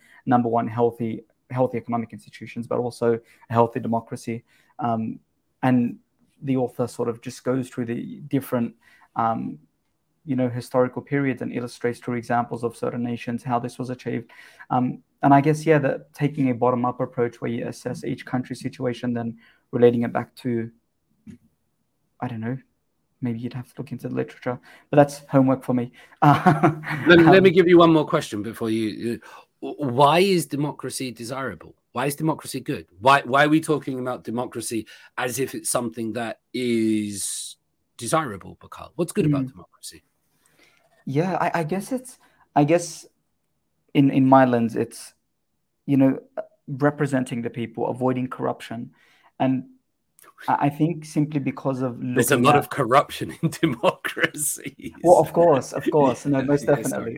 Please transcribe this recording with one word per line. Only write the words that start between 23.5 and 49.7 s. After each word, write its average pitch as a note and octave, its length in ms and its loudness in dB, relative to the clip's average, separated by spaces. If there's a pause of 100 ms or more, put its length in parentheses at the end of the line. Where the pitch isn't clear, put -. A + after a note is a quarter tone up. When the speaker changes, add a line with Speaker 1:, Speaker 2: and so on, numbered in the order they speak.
Speaker 1:
have B2+ 200 -14
to - 60 -12
look - 100 -14
into A#2+ 180 -10
the B2+ 60 -8
literature, B2+ 460 -6 (300)
but D3 60 -2
that's C#3+ 320 4
homework C3 360 2
for B2+ 100 -2
me. A#2+ 180 -4 (140)
<laughs> - 160 -10
Uh, D3+ 500 4 (340)
Speaker 2:
Let, E3 140 10
let F3+ 220 10
me F#3+ 80 8
Speaker 1:
um, D#3 40 4
Speaker 2:
give F3+ 120 6
you F3 120 8
one E3 140 8
more D3+ 140 4
question C#3+ 360 -4
before A2 280 -6
you, A2 200 -2
you, A#2 300 -6 (400)
why C#3 600 2
is F#3 260 2
democracy C#3 640 -6
desirable? A#2 640 -10 (180)
Why B2 140 -4
is C#3+ 80 -2
democracy D3+ 460 -4
good? A#2 260 -8 (140)
Why, C3+ 220 6
why C#3 240 4
are - 20 2
we D#3 120 4
talking C#3 380 -4
about B2+ 240 -6
democracy A#2 640 -6 (300)
as B2+ 240 -4
if C3 140 -6
it's - 160 -8
something A#2 420 -4
that A2+ 280 -8 (120)
is A2 1040 -2 (400)
desirable, G#2+ 640 -4
Bakal? - 340 -20
What's E3+ 160 -4
good F#3+ 160 -2
about C#3 180 0
Speaker 1:
Mm. B2+ 60 -8
Speaker 2:
democracy? - 540 -20 (1000)
Speaker 1:
Yeah, D#3+ 340 -2
I, E3+ 200 0
I E3 40 -2
guess F#3 260 -6
it's, B3+ 280 -8 (360)
I D3 100 4
guess E3+ 420 0 (880)
in, C#3 160 6
in C3 180 4
my C3 160 6
lens, A#2+ 320 0
it's, - 380 -8 (720)
you C#3+ 100 0
know, C3+ 240 2 (480)
representing C3+ 720 -2
the A2+ 80 -8
people, A#2 380 -6
avoiding B2+ 400 -2
corruption. B2+ 640 -8 (500)
And C3 240 0 (800)